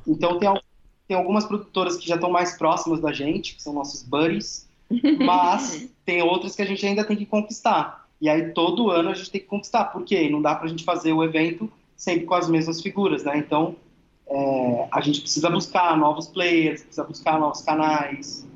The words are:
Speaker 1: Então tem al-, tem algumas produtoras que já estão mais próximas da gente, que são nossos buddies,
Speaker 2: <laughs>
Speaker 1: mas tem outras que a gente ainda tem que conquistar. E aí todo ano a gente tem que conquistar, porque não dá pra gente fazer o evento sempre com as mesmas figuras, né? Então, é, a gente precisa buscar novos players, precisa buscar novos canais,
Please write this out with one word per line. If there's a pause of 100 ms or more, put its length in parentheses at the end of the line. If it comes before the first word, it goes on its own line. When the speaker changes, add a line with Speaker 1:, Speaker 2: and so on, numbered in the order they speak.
Speaker 1:
Então
tem
al-, (440)
tem
algumas
produtoras
que
já
estão
mais
próximas
da
gente,
que
são
nossos
buddies, (220)
Speaker 2:
<laughs>
Speaker 1:
mas (180)
tem
outras
que
a
gente
ainda
tem
que
conquistar. (120)
E
aí
todo
ano
a
gente
tem
que
conquistar,
porque
não
dá
pra
gente
fazer
o
evento (240)
sempre
com
as
mesmas
figuras,
né?
Então, (520)
é,
a
gente
precisa
buscar
novos
players,
precisa
buscar
novos
canais, (100)